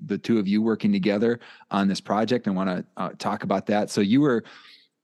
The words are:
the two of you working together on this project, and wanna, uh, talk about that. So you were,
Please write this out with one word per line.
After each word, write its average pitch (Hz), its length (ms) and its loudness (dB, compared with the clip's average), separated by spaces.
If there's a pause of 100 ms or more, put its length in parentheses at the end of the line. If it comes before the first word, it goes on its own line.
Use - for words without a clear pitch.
the 101 120 -2
two 113 220 0
of 95 80 -2
you 104 140 2
working 110 320 0
together 104 460 2 (320)
on 98 180 2
this 92 100 -2
project, 113 480 -2
and 98 80 0
wanna, 92 300 -4 (100)
uh, 92 220 -6
talk 107 260 -6
about 98 240 -2
that. 104 220 0
So - 100 -2
you 107 220 4
were, 123 220 2 (600)